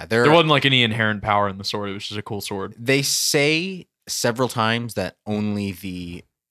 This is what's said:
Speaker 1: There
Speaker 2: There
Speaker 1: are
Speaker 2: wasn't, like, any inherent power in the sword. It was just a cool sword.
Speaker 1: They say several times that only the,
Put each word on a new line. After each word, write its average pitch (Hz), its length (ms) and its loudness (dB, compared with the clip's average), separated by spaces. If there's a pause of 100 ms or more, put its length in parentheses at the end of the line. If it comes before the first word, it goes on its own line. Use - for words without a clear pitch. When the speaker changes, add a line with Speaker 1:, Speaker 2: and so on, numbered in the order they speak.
Speaker 1:
There 117 180 2
Speaker 2:
There 143 80 6
Speaker 1:
are 160 40 8
Speaker 2:
wasn't, 165 140 6
like, 143 160 4
any 131 180 6
inherent 107 400 0
power 104 240 2
in 95 100 -6
the 98 60 -12
sword. 101 260 -4
It 98 40 -6
was 104 120 -10
just 107 140 -8
a - 20 -8
cool 101 200 -8
sword. 98 360 -8
Speaker 1:
They 135 240 2
say 160 840 0 (220)
several 120 400 0
times 117 460 0
that 92 200 -4 (100)
only 104 460 -2
the, 90 540 -10 (260)